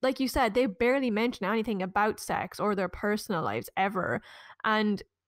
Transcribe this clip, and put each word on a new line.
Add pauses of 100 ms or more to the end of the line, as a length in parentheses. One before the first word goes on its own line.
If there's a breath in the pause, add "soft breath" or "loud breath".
like
you
said,
they
barely
mention
anything
about
sex
or
their
personal
lives
ever. (440 loud breath)
And (280)